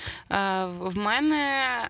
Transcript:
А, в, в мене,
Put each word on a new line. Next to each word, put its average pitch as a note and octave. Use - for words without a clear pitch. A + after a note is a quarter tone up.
А, F#3+
в, F3+
в F3+
мене, C4+